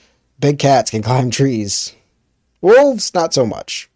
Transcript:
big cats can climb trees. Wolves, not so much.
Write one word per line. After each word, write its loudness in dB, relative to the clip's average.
big -2
cats 2
can -4
climb -2
trees. -4
Wolves, 4
not -2
so 0
much. -10